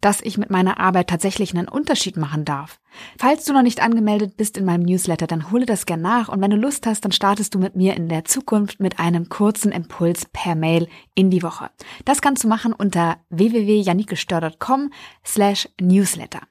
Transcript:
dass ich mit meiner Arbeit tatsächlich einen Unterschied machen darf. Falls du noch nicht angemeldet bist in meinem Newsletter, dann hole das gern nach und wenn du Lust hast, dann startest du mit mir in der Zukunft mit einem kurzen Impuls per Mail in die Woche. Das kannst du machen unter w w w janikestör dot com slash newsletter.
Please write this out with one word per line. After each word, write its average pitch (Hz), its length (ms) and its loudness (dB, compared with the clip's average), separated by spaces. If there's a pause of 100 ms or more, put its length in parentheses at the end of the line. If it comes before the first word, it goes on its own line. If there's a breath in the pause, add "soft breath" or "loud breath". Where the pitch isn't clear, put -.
dass 202 200 2
ich - 160 -6
mit 202 120 -4
meiner 185 300 2
Arbeit 185 280 2
tatsächlich 190 480 -2
einen 175 120 -2
Unterschied 269 500 -2
machen 151 260 -4
darf. 147 360 -8 (380 loud breath)
Falls 294 280 2
du 294 80 -2
noch 269 80 6
nicht 240 200 2
angemeldet 214 560 0
bist 214 200 -2
in 196 80 -2
meinem 175 180 2
Newsletter, 175 440 0
dann 160 240 -4
hole 240 160 2
das 220 180 -2
gern 165 160 -4
nach 214 280 0
und 190 120 -2
wenn 196 80 2
du 208 80 4
Lust 262 300 -2
hast, 220 180 -2
dann 202 60 -2
startest 202 420 0
du 196 60 0
mit 190 160 0
mir 185 200 2
in 165 140 -6
der 160 160 -4
Zukunft 208 540 -2
mit 185 200 -2
einem 170 300 0
kurzen 208 420 0
Impuls 170 600 -4
per - 240 -4
Mail 165 320 2 (260 loud breath)
in 190 160 4
die 180 140 2
Woche. - 260 -10 (360 loud breath)
Das 285 160 2
kannst 277 220 0
du 226 40 2
machen 226 260 0
unter 170 440 0 (120)
w 196 220 2
w 226 160 0
w 214 140 4
janikestör 185 600 -2
dot 160 180 -8
com 269 300 0 (340 loud breath)
slash 202 460 0 (100)
newsletter. 185 720 2